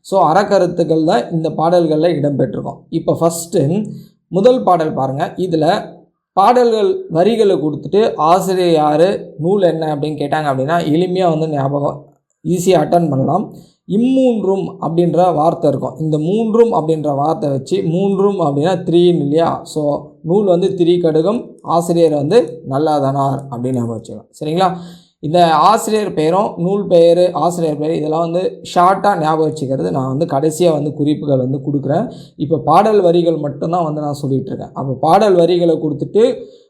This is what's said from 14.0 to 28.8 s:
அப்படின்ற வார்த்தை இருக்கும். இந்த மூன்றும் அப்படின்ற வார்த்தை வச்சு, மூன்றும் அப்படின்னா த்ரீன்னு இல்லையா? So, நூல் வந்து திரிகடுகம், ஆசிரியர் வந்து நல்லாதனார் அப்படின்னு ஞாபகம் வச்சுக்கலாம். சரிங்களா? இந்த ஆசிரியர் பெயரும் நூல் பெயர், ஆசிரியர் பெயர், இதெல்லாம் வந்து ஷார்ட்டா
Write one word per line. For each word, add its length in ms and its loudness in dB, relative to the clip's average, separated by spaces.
அப்படின்ற 540 2
வார்த்தை 360 0
இருக்கும். 280 -4
இந்த 200 -2
மூன்றும் 540 2
அப்படின்ற 420 -2
வார்த்தை 360 -2
வச்சு, 320 -4
மூன்றும் 580 0
அப்படின்னா 340 0
த்ரீன்னு 380 2
இல்லையா? 400 0
So, 440 -4
நூல் 220 2
வந்து 300 2
திரிகடுகம், 760 0
ஆசிரியர் 520 2
வந்து 540 0
நல்லாதனார் 840 -2
அப்படின்னு 240 -6
ஞாபகம் 260 -4
வச்சுக்கலாம். 280 -18
சரிங்களா? 320 -2
இந்த 340 2
ஆசிரியர் 600 2
பெயரும் 420 0
நூல் 300 -2
பெயர், 460 4
ஆசிரியர் 460 -2
பெயர், 160 -2
இதெல்லாம் 360 -2
வந்து 320 -4
ஷார்ட்டா 460 2